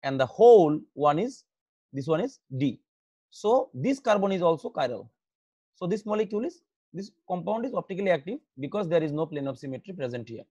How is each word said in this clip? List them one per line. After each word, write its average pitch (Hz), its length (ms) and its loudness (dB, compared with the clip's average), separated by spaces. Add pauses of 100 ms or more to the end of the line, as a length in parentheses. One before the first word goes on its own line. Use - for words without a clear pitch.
and 135 160 -4
the 131 60 4
whole 175 540 8 (140)
one 147 260 2
is, 247 240 -6 (480)
this 135 160 -8
one 160 140 0
is 269 180 -6 (180)
D. 131 220 -2 (500)
So 240 440 0
this 233 260 -2
carbon 202 320 2
is 185 100 -2
also 170 280 0
chiral. 117 400 -6 (640)
So 180 120 -8
this 214 180 -4
molecule 214 400 -2
is, 349 160 -10 (320)
this 196 180 -12 (160)
compound 196 380 -4
is 262 80 -8
optically 190 380 -4
active 165 280 -4 (200)
because 170 280 -6
there 160 160 2
is 151 80 -4
no 156 140 -2
plane 147 220 -8
of 131 100 -8
symmetry 135 360 -14
present 120 360 -8
here. 113 220 -14